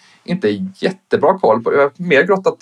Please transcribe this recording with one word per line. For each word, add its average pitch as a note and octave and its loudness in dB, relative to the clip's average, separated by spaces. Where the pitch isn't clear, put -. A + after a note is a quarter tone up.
inte F3+ -2
jättebra C#3 -2
koll A2+ 2
på D3 -4
det. - 0
Jag C#3+ 4
har C#3+ 0
mer E3 0
grottat F#3+ -2